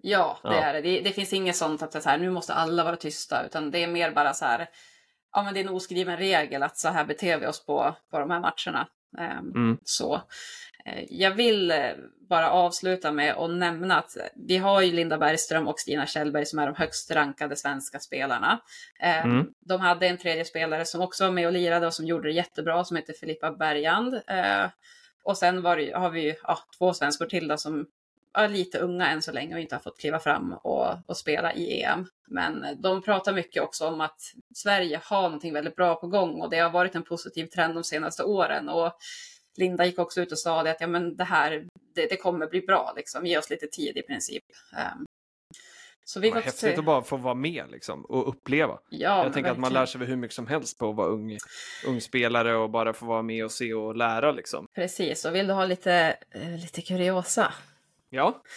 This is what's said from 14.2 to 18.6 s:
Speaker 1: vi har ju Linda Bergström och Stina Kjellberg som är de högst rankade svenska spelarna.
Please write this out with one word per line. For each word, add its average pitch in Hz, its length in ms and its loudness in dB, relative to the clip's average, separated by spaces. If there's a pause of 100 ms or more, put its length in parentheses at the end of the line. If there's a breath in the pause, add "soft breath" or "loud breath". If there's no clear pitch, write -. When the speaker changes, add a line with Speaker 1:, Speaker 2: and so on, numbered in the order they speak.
Speaker 1:
vi - 220 0
har 196 240 6
ju 185 100 6
Linda 165 260 2
Bergström 156 500 2
och 151 120 -4
Stina 147 260 -2
Kjellberg 151 400 -2
som 156 140 -4
är 147 60 2
de 147 100 -2
högst - 360 -4
rankade 147 440 0
svenska 139 440 -6
spelarna. 135 600 0 (400 loud breath)